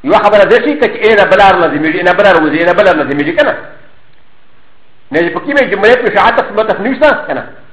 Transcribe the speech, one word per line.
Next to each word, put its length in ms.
یوه 140
خبره 260
ده 120
شي 240
که 80
چې 180
ای 100
نه 80
بله 280
لازمېږي، 520
نه 100
بله 180
روزي، 320
نه 100
بله 180
لازمېږي 460
که 60
نه؟ 120
نه 80
چې 140
په 60
کومې 320
جملې 240
کې 220
شاعت 340
مطلق 300
نه 140
شته 320
که 60
نه؟ 100